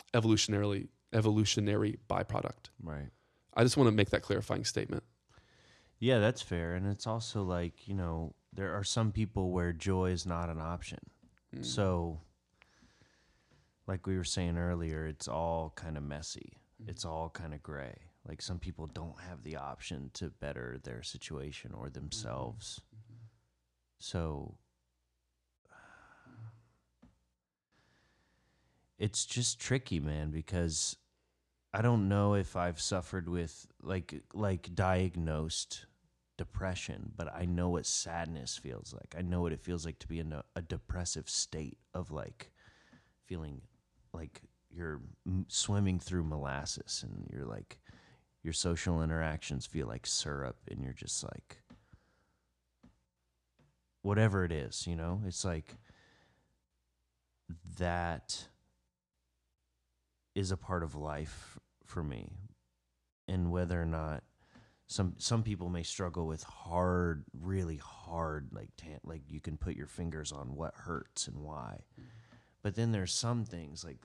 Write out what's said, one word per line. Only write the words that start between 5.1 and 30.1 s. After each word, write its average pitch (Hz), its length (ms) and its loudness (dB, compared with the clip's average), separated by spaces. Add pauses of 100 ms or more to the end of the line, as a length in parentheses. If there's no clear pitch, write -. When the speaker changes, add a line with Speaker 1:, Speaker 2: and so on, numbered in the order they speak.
Speaker 2:
Yeah, 120 180 6
that's 107 240 6
fair. 85 320 0
And 92 120 0
it's 101 200 0
also 113 380 0
like, 87 440 -2
you 98 60 -2
know, 82 400 -2 (180)
there 92 220 -2
are 101 100 -2
some 110 260 4
people 98 400 2
where 87 220 4
joy 92 380 4
is 87 160 0
not 85 240 0
an 80 100 -2
option. 85 380 -4 (560)
Speaker 1:
Mm. 131 100 -6
Speaker 2:
So, 87 560 2 (1700)
like 95 200 -2
we 95 100 4
were 90 80 2
saying 87 340 2
earlier, 85 480 0
it's 76 220 -6
all 80 420 0
kinda 78 300 -6
messy. 71 580 -8 (220)
Speaker 1:
Mm-hmm. 110 100 -10
Speaker 2:
It's - 140 -8
all 80 240 -4
kinda 78 300 -8
gray. 69 520 -10 (160)
Like, - 140 -10
some 90 180 -4
people 82 280 -8
don't 80 340 -10
have 87 220 -12
the 76 140 -8
option 69 580 -8
to - 160 -4
better 64 520 -8
their 60 200 -10
situation - 720 -8
or 57 120 -8
Speaker 1:
Mm-hmm. 71 60 -8
Speaker 2:
themselves. 62 880 -6 (140)
Speaker 1:
Mm-hmm. 113 220 -20 (840)
Speaker 2:
So, 76 580 -4 (4000)
it's - 280 2
just - 340 0
tricky, 127 400 0
man, 76 300 0